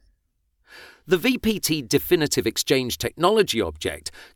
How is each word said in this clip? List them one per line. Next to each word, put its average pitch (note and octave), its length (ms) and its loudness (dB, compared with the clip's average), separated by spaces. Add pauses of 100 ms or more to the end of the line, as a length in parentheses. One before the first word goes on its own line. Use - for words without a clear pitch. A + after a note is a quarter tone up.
(1080)
The F3 120 2
V A#3+ 200 0
P A3 220 0
T D#3 220 -2
definitive C#3 680 0
exchange B2 500 -2
technology F3 640 0
object D#2 500 -6 (260)